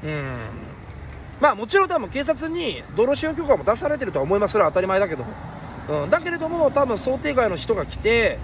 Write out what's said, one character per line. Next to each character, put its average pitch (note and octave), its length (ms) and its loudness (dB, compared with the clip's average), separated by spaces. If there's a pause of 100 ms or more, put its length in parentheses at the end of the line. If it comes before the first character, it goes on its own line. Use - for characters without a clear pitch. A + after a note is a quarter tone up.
う D3+ 40 -4
ん。 C#3 300 -4 (1000)
ま C#4+ 100 6
あ、 A#3+ 40 2
も G#3 120 -6
ち C#4 100 2
ろ F#4+ 80 10
ん F#4 40 2
多 F4 100 2
分 G#3 100 -2
警 C4+ 160 -2
察 D#4 240 0
に D4+ 340 -4 (140)
道 G#3 80 6
路 C4+ 120 4
使 D#4 100 -2
用 D#4 80 -2
許 D#4+ 120 -4
可 C4+ 100 6
も C#3+ 80 -2
出 G#3+ 120 4
さ E4 120 -2
れ D4 100 0
て B3+ 60 -4
る F#3+ 80 -4
と D3 60 0
は C3+ 60 2
思 F3+ 120 2
い G3+ 40 4
ま G3+ 80 2
す。 - 40 -2
そ G#3+ 60 2
れ G3 60 6
は D#3 60 4
当 D3 60 0
た F#3 40 4
り F#3 60 2
前 F#3+ 120 2
だ G3 100 2
け D#3+ 80 -4
ど B2 80 -6
も。 A2 60 -8 (720)
う - 20 -6
ん。 F3+ 40 0
だ E4+ 100 4
け E4+ 100 -6
れ E4+ 80 -4
ど D#4+ 100 -4
も、 E4 220 2
多 C#4+ 140 4
分 A#3 140 -2
想 B3+ 200 -2
定 D4 160 -2
外 B3 140 4
の F3+ 80 -2
人 F#3 180 -2
が F3+ 120 -2
来 - 120 -12
て G#3+ 460 2